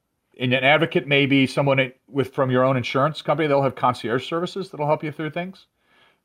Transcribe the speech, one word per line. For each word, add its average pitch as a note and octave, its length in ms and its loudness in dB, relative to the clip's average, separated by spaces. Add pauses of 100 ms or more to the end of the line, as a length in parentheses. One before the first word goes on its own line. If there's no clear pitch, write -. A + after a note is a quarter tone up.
(400)
And B2 140 0
an C3 100 2
advocate D#3 440 2
may C#3+ 180 2
be C3+ 220 4
someone C3+ 440 0 (160)
with, B2+ 240 -4
from C3 200 -2
your B2+ 120 4
own C3+ 140 2
insurance C#3 460 -2
company. D#3 240 -2
They'll C#3 160 2
have B2+ 100 0
concierge B2 560 -2
services F3 400 -6
that'll D3 160 -8
help D3+ 180 0
you D#3 80 -6
through D3+ 200 -8
things. F3+ 340 -10 (600)